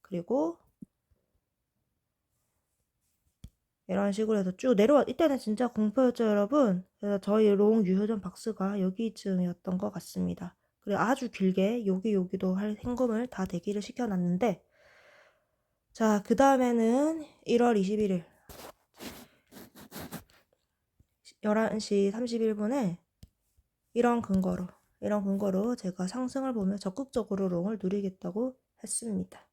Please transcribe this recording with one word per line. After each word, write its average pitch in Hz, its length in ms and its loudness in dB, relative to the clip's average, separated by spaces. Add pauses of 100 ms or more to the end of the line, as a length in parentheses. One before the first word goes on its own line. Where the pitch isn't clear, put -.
그리고 262 580 -4 (3250)
이런 202 240 0
식으로 214 260 0
해서 185 180 -2
쭉 254 180 4
내려와, 233 320 6
이때는 285 320 2
진짜 220 300 -2
공포였죠, 240 560 2
여러분. 208 640 2 (120)
그래서 202 200 -2
저희 208 320 2
롱 208 340 4
유효전 202 360 0
박스가 196 600 -6
여기쯤이었던 185 1000 -2
것 202 120 -4
같습니다. 180 680 -8 (240)
그리고 202 180 -2
아주 240 320 0
길게 190 560 0
여기, 190 280 0
여기도 185 400 -2
할 208 260 -4
현금을 240 460 -2
다 196 180 -6
대기를 196 380 -6
시켜놨는데, 190 800 -2 (1300)
자, 214 300 2
그 226 120 2
다음에는 269 880 4 (220)
일월 240 320 4
이십일 202 320 0
일 180 140 -2 (3250)
열한 214 380 0
시 202 300 0
삼십일 226 440 -2
분에 208 440 -2 (960)
이런 240 260 2
근거로, 185 480 -2 (320)
이런 208 240 -2
근거로 196 520 0
제가 180 300 -6
상승을 254 460 -6
보며 202 240 -2
적극적으로 196 720 -4
롱을 180 340 -4
누리겠다고 196 720 -4 (280)
했습니다. 208 720 -8